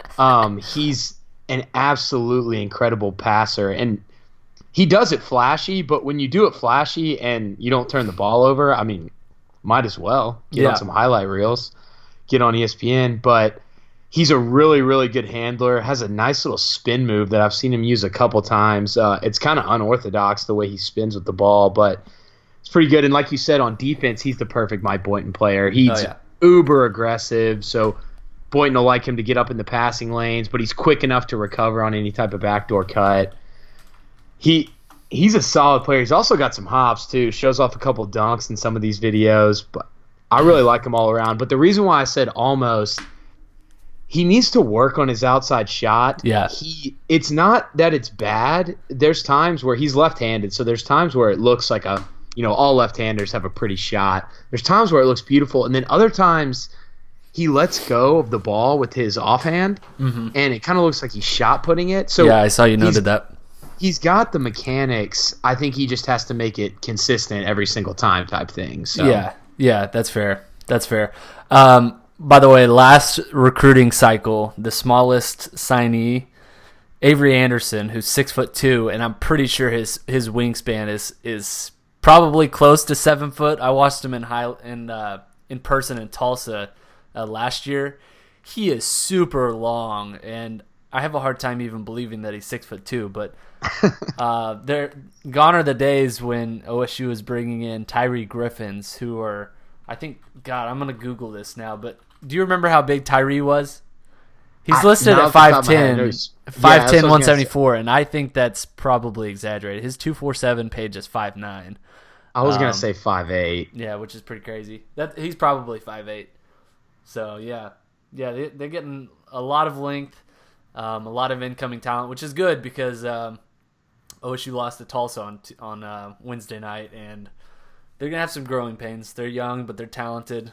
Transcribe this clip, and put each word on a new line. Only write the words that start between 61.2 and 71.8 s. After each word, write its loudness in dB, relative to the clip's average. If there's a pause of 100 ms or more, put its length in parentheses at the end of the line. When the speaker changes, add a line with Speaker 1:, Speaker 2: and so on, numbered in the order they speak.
Speaker 1:
shot 0
putting 0
it. -2
So 4
Speaker 2:
Yeah, 6
I 2
saw 6
you 6
Speaker 1:
he's 2
Speaker 2:
noted 2
that. -2 (480)
Speaker 1:
he's -2
got 2
the -2
mechanics. -4
I 0
think -4
he -2
just -6
has -2
to -8
make -4
it -6
consistent -4
every -2
single -4
time 0
type -8
thing. -10
So. -2
Speaker 2:
Yeah, 2 (240)
yeah, 2
that's -4
fair. -4 (240)
That's -2
fair. -4 (360)
Um, 8 (180)